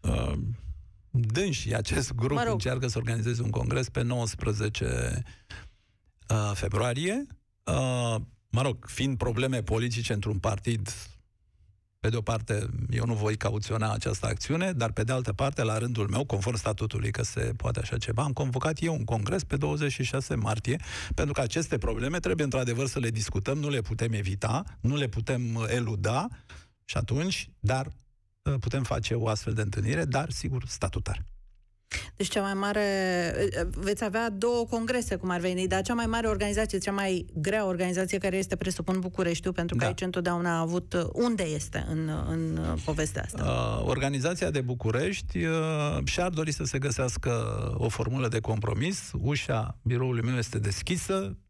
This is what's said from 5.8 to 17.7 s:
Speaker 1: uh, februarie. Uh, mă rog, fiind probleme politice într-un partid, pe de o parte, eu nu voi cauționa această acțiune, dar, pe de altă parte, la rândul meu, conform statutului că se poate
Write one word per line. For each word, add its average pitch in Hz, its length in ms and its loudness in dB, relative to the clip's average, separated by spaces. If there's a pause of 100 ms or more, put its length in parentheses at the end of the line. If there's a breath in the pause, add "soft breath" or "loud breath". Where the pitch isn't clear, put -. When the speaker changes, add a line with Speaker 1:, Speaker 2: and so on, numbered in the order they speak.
Speaker 1:
uh, 104 240 2
februarie. 123 720 0 (380)
Uh, 123 520 2 (340)
mă 117 120 2
rog, 131 260 0
fiind 135 300 0
probleme 123 460 2
politice 113 500 0
într-un 104 260 0
partid, 107 500 0 (1080)
pe 113 100 0
de 113 60 0
o 113 60 0
parte, 110 480 -2 (200)
eu 117 160 2
nu 117 80 2
voi 107 240 2
cauționa 107 560 0
această 107 320 -2
acțiune, 160 460 0
dar, 117 200 0
pe - 120 0
de 120 80 2
altă 127 220 0
parte, 139 300 0
la 110 140 2
rândul 113 300 0
meu, 113 180 2
conform 117 300 0
statutului 110 560 0
că 117 120 -2
se - 340 -2
poate - 220 0